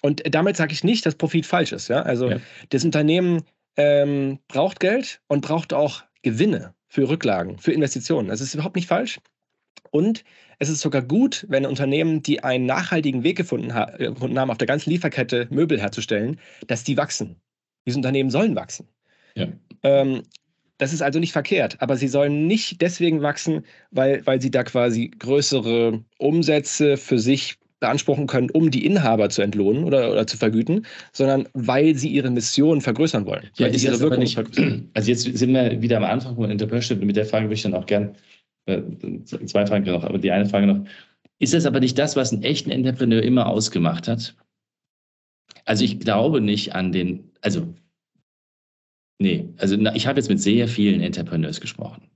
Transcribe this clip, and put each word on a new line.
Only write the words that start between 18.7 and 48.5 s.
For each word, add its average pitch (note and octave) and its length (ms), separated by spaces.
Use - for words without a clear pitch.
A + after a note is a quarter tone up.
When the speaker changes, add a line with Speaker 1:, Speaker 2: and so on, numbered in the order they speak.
Speaker 2:
Ja. G#2 120
Speaker 1:
Ähm, C3+ 400
das C#3 140
ist D3+ 80
also C#3+ 180
nicht E3 120
verkehrt, D3 500
aber C3 160
sie C3 120
sollen C#3+ 360
nicht F#3+ 360
deswegen E3+ 400
wachsen, D3+ 420
weil, C3+ 340
weil C3 160
sie C3 100
da B2+ 120
quasi A#2+ 440
größere A#2 960
Umsätze D3+ 800
für C3+ 220
sich C3 360
beanspruchen C3+ 480
können, B2 220
um D#3+ 220
die B2+ 140
Inhaber A#2 440
zu - 120
entlohnen G#2 420
oder, C3+ 260
oder G#2+ 160
zu - 120
vergüten, A#2 480
sondern C3+ 400
weil C3+ 440
sie C3+ 120
ihre C3 240
Mission C#3 480
vergrößern B2 460
wollen, - 320
Speaker 2:
Ja, B2+ 80
Speaker 1:
weil A2+ 60
sie A#2+ 40
Speaker 2:
ist B2 80
Speaker 1:
ihre - 80
Speaker 2:
das A#2+ 100
aber D3+ 100
Speaker 1:
Wirkung B2 120
Speaker 2:
nicht, - 120
Speaker 1:
vergrößern. A2+ 560
Speaker 2:
<clears throat> - 20
also G#2+ 180
jetzt A#2+ 120
sind B2+ 160
wir A#2 280
wieder A#2 160
am G2+ 80
Anfang B2 300
von A2+ 140
Entrepreneurship, G#2 540
mit G2+ 140
der G#2+ 80
Frage A2 220
würde G#2+ 80
ich G#2+ 80
dann F#2+ 100
auch F2+ 120
gern, G#2 300
äh, F#2 140
zwei - 420
Fragen G2+ 240
noch, F2 140
aber - 120
die F2 140
eine G2+ 140
Frage G2+ 220
noch. G2+ 180
Ist C3+ 140
das E3 120
aber C3 160
nicht B2+ 160
das, D#3 180
was C3 160
einen G#2 120
echten C3 280
Entrepreneur B2+ 500
immer A#2+ 260
ausgemacht E2+ 600
hat? A2+ 260
Also G#2+ 180
ich G2+ 160
glaube A#2+ 400
nicht G#2 360
an F#2 180
den, F2+ 380
also, E2+ 260